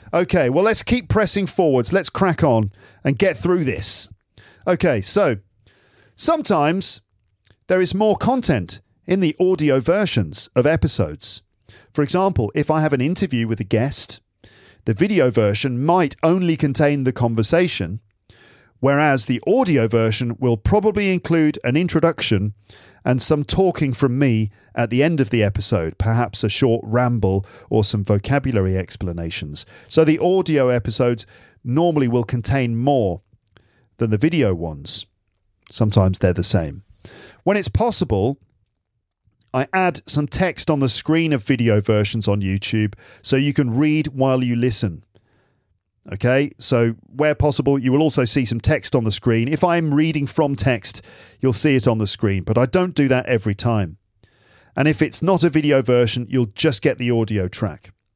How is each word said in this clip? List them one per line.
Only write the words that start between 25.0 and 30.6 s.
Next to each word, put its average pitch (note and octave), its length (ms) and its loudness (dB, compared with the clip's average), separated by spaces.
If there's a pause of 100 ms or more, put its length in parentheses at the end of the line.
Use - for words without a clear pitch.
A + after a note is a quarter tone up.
end D#3+ 180 2
of - 120 0
the A2+ 120 2
episode, F#2+ 540 -2
perhaps A2+ 460 -2
a A2 60 0
short A#2 360 0
ramble G#2+ 600 0 (240)
or G#2+ 140 2
some G2+ 200 -2
vocabulary G#2 760 0
explanations. E2+ 880 -8 (220)
So - 160 2
the D#3+ 160 2
audio E3 500 2